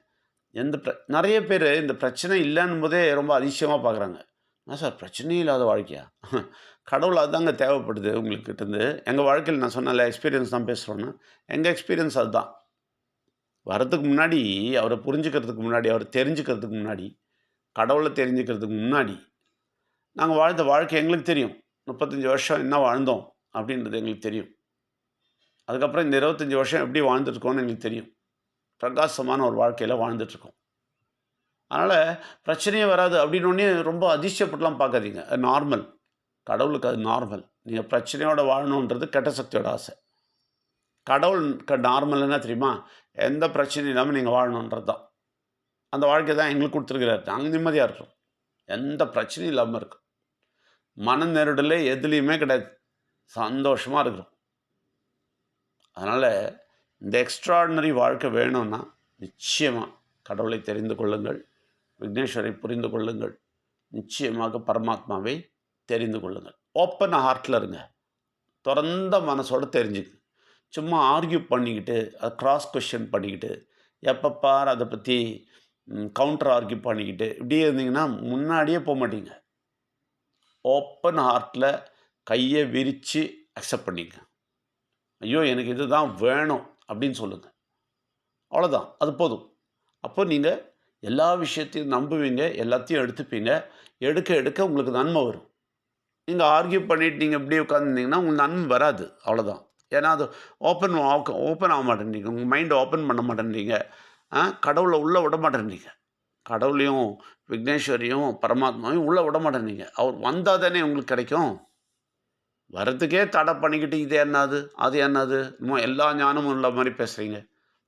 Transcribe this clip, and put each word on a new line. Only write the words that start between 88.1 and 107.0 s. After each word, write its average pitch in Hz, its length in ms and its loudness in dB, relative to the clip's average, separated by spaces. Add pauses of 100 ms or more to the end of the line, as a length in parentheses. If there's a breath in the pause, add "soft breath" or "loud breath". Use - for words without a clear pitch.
அவ்வளோதான், 147 460 0
அது 151 180 -2
போதும். 131 420 -4 (420)
அப்போ - 240 -2
நீங்க 160 500 0 (260)
எல்லா 143 340 2
விஷயத்தையும் 151 580 -4
நம்புவீங்க, 143 520 0 (120)
எல்லாத்தையும் 120 460 0
எடுத்துப்பீங்க. 123 640 -2 (320 loud breath)
எடுக்க 156 380 0
எடுக்க 151 300 2
உங்களுக்கு 139 260 0
நன்மை 143 340 2
வரும். - 280 -8 (720)
நீங்க 170 200 2
ஆர்கியூ 175 420 4
பண்ணிட்டு 160 300 2
நீங்க 151 200 2
இப்படியே 147 240 0
உட்கார்ந்திருந்தீங்கன்னா 143 540 0
உங்களுக்கு 151 320 2
நன்மை 175 180 -2
வராது. 123 480 2 (120)
அவ்வளோதான். 107 380 -2 (260)
ஏன்னா 143 140 2
அது 156 300 0 (240 loud breath)
ஓப்பன் 175 360 2
ஆக, 143 400 2
ஓப்பன் 165 360 0
ஆக 151 260 2
மாட்டேன்றீங்க. 107 300 -6
உங்க 117 180 -4
மைண்ட் 143 300 2
ஓப்பன் 139 340 2
பண்ண 120 140 0
மாட்டேன்றீங்க. 110 640 -2 (480 loud breath)
ஆ, 160 160 2
கடவுளை 165 500 2
உள்ள 170 220 2
விட 156 160 0
மாட்டேன்றீங்க. 117 480 -2 (560)
கடவுளையும் 131 800 0 (260 loud breath)